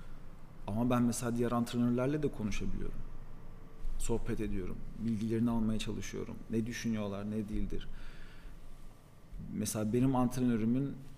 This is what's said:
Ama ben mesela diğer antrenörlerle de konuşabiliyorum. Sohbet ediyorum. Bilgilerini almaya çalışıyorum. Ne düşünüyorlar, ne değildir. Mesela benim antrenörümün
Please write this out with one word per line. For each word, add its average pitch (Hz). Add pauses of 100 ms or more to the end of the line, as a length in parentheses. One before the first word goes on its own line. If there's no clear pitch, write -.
(680)
Ama 113
ben 120
mesela 117
diğer 117
antrenörlerle 120
de 139
konuşabiliyorum. 98 (1000)
Sohbet 110
ediyorum. 104 (220)
Bilgilerini 113
almaya 110
çalışıyorum. 95 (160)
Ne 110
düşünüyorlar, 107
ne 107
değildir. 104 (1700)
Mesela 107
benim 127
antrenörümün 123 (260)